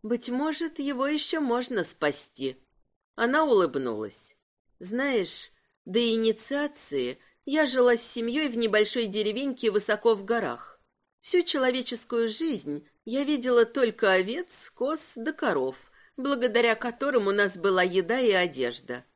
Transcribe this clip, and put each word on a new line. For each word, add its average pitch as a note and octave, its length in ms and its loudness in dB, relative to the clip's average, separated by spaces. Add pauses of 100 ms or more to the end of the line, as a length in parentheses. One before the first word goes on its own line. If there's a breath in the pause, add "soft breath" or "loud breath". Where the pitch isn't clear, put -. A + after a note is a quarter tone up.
быть A#3 260 -4
может, D4+ 480 -4
его C#4 300 -2
ещё D4+ 340 -2
можно B3 420 0
спасти. - 720 -4 (580)
Она C4+ 300 2
улыбнулась. C3+ 920 0 (420)
Знаешь, A#3 720 -2 (340)
до F#3 140 0
инициации A3+ 1160 0 (280 soft breath)
я D4 200 2
жила B3 320 4
с A#3 60 -6
семьёй A#3+ 460 -2
в A3+ 80 -4
небольшой G#3+ 500 2
деревеньке G#3+ 640 -2
высоко G#3+ 420 2
в G3 100 -2
горах. G3 560 -6 (420)
Всю F4+ 200 2
человеческую B3 880 0
жизнь G#3+ 560 -4 (200 soft breath)
я C4 180 -2
видела B3 420 4
только A3+ 460 2
овец, G#3 640 -2
коз D4 400 -4
да B3 160 -6
коров, D3 460 -2 (400 soft breath)
благодаря A#3+ 580 2
которым A#3+ 520 0
у G3 40 2
нас G3 260 2
была F#3 260 2
еда F#3 360 0
и A#3 120 4
одежда. B2+ 720 -2 (100)